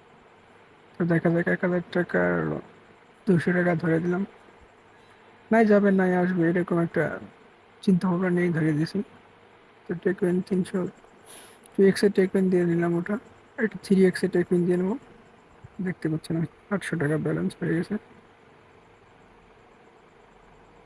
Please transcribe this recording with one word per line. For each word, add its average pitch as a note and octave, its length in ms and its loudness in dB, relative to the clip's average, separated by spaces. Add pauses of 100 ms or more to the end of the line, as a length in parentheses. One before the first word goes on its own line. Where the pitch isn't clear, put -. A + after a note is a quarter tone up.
(960)
তো - 60 -4 (100)
দেখা E3 220 2
যাক, E3+ 200 0
এক - 120 -4
হাজার F3+ 180 -2 (120)
টাকার - 380 0 (920)
দুশো F3+ 300 2
টাকা F3 160 0 (100)
ধরে E3 200 0
দিলাম, F3+ 200 -2 (1300)
নাই A3+ 200 6
যাবে G3+ 180 6 (100)
নাই F#3 120 2 (100)
আসবে, F3+ 300 0
এরকম F3 260 0 (100)
একটা E3 160 -2 (800)
চিন্তা F#3+ 260 2
ভাবনা F3+ 260 0
নিয়েই F3 220 0
ধরে D#3+ 200 0
দিয়েছি। E3 220 -4 (880)
তো - 60 -8 (120)
টেক F#3 200 -2
উইন F3 140 0 (100)
তিনশো, F#3 320 -2 (920)
টু - 60 -6 (100)
এক্স F#3+ 160 0
এর G3 120 4
টেক F#3+ 180 2
উইন F#3+ 160 2
দিয়ে F3+ 200 2
নিলাম E3+ 280 0
ওটা, G#3 160 -4 (480)
এটা G#3 220 -4
থ্রি F#3+ 240 4
এক্স - 160 -6
এর - 100 0
টেক F3 160 2
উইন F3 160 2
দিয়ে F3+ 140 2
নেবো। F#3+ 140 -2 (880)
দেখতে F#3 260 -6
পাচ্ছেন D#3 240 -4 (380)
আটশো F3+ 280 -4
টাকা D3 140 0 (100)
ব্যালেন্স D#3+ 340 -2
হয়ে E3 180 -2
গেছে। F#3 180 -4 (3000)